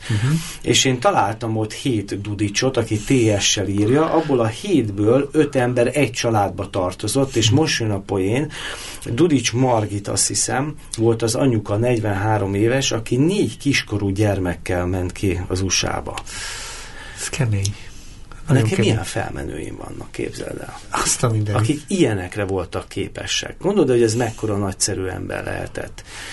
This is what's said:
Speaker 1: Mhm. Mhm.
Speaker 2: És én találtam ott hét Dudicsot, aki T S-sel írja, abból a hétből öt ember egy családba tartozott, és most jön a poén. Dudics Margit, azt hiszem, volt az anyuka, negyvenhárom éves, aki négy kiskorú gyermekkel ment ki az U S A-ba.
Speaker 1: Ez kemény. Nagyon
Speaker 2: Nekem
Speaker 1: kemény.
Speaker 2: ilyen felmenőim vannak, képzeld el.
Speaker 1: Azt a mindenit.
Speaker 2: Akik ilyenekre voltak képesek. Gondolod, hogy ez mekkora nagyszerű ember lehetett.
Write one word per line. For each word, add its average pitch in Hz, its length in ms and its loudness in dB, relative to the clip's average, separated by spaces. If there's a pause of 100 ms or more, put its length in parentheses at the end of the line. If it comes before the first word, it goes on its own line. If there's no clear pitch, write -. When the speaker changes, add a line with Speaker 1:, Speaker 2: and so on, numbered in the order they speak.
Speaker 1:
Mhm. 107 180 2
Mhm. 151 80 4 (260)
Speaker 2:
És - 240 4
én 127 140 2
találtam 110 580 0
ott 110 160 -2
hét 104 480 -2
Dudicsot, 104 560 0
aki 110 200 0
T 110 440 4
S-sel 98 260 2
írja, 110 460 2
abból 151 260 4
a 113 80 4 (140)
hétből 120 720 2
öt 147 240 2
ember 123 380 2
egy 131 180 2
családba 98 580 0
tartozott, 104 680 -2
és 107 140 4
most 147 300 2
jön 110 120 -2
a 98 80 -2
poén. 101 520 0 (640)
Dudics 131 400 4
Margit, 110 540 2
azt 107 200 0
hiszem, 123 480 -2 (220)
volt 113 240 4
az 117 140 2
anyuka, 117 420 2
negyvenhárom 107 760 2
éves, 117 380 2
aki 117 240 -2
négy 156 420 2
kiskorú 104 520 0
gyermekkel 92 760 0
ment 90 260 -2
ki 90 360 -2
az 92 140 -2
U 95 80 -2
S - 140 0
A-ba. - 300 -4 (1040)
Speaker 1:
Ez - 100 -6
kemény. 104 460 -2 (720)
Nagyon 127 160 6
Speaker 2:
Nekem 185 140 2
Speaker 1:
kemény. 107 160 4
Speaker 2:
ilyen 95 120 -2
felmenőim - 720 -6
vannak, - 340 -12
képzeld - 480 -6
el. - 200 -12 (120)
Speaker 1:
Azt - 320 0
a 123 60 4
mindenit. 107 320 2
Speaker 2:
Akik 143 260 2
ilyenekre 107 560 2
voltak 92 440 -4
képesek. - 720 -6
Gondolod, 185 300 4
hogy 120 120 6
ez 113 140 4
mekkora 110 420 -2
nagyszerű 95 480 -2
ember 92 380 -6
lehetett. - 600 -8 (300)